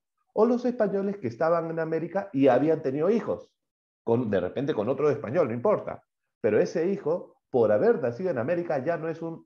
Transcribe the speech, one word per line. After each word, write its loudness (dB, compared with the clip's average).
o 4
los 2
españoles -2
que -6
estaban 0
en -4
América -4
y 4
habían 4
tenido 0
hijos, -2
con, 2
de 2
repente -2
con -2
otro 0
español, 0
no -4
importa. -2
Pero 2
ese 0
hijo, -4
por 4
haber 4
nacido -2
en -4
América, -2
ya -2
no -6
es -10
un -10